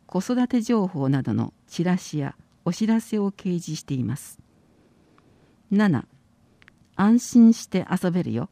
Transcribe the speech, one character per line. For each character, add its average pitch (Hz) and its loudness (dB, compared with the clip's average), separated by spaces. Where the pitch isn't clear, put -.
子 - -4
育 247 -2
て 247 0
情 220 0
報 139 -2
な 139 0
ど 113 -4
の - -2
チ - -6
ラ 180 0
シ - -8
や 139 -8
お 170 -2
知 214 -4
ら 226 2
せ - -6
を 202 -2
掲 180 -6
示 156 -8
し - -12
て 139 -6
い 127 -4
ま 117 -4
す。 - -20
七、 196 2
安 220 4
心 226 6
し - -6
て - -4
遊 180 0
べ 175 -2
る 113 -6
よ。 123 -4